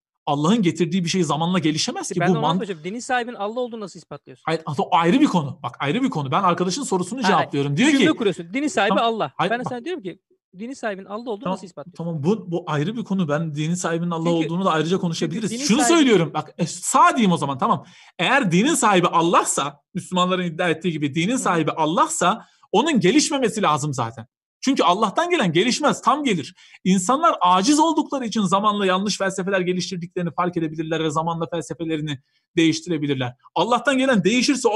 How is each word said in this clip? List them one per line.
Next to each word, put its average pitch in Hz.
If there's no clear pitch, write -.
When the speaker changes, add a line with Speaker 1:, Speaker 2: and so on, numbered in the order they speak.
Speaker 1:
Allah'ın 156
getirdiği 175
bir 165
şey 185
zamanla 165
gelişemez 160
ki. -
Speaker 2:
Ben -
Speaker 1:
Bu 190
Speaker 2:
de 151
onu 151
Speaker 1:
man- 151
Speaker 2:
anlatacağım. 175
Dinin 196
sahibinin 240
Allah 208
olduğunu 240
nasıl 185
ispatlıyorsun? 143
Speaker 1:
Hayır, 165
o 180
ayrı 170
bir 302
konu. 147
Bak 120
ayrı 156
bir 262
konu. 139
Ben 180
arkadaşın 180
sorusunu 190
Speaker 2:
Ha, 185
Speaker 1:
cevaplıyorum. 143
Diyor 247
Speaker 2:
cümle 262
Speaker 1:
ki, 294
Speaker 2:
kuruyorsun. 175
Dinin 285
sahibi 202
Speaker 1:
Tamam, 233
Speaker 2:
Allah. 185
Speaker 1:
hayır, -
Speaker 2:
Ben 247
de 247
Speaker 1:
bak. -
Speaker 2:
sana 240
diyorum 320
ki 190
dinin 240
sahibinin 196
Allah 220
olduğunu 208
Speaker 1:
Tamam, 185
Speaker 2:
nasıl 202
ispatlıyorsun? -
Speaker 1:
tamam, 160
bu, 175
bu 170
ayrı 151
bir 220
konu. 190
Ben 156
dinin 156
sahibinin 170
Allah 165
Speaker 2:
Çünkü, 165
Speaker 1:
olduğunu 170
da 185
ayrıca 160
konuşabiliriz. 175
Speaker 2:
çünkü 233
dinin 285
Speaker 1:
Şunu 240
Speaker 2:
sahibi 349
Speaker 1:
söylüyorum. 220
Bak, 151
e, 175
sağ 320
diyeyim 208
o 170
zaman, 139
tamam. 185
Eğer 214
dinin 233
sahibi 185
Allah'sa, 165
Müslümanların 180
iddia 175
ettiği 160
gibi 147
dinin 175
Speaker 2:
Hı. 262
Speaker 1:
sahibi 165
Allah'sa 160
onun 269
gelişmemesi 240
lazım 151
zaten. 113
Çünkü -
Allah'tan 214
gelen 262
gelişmez, 233
tam 285
gelir. 196
İnsanlar 240
aciz 196
oldukları 311
için 220
zamanla 202
yanlış 190
felsefeler 190
geliştirdiklerini 175
fark 175
edebilirler 160
ve 160
zamanla 160
felsefelerini 156
değiştirebilirler. 147
Allah'tan 240
gelen 254
değişirse 233
o 214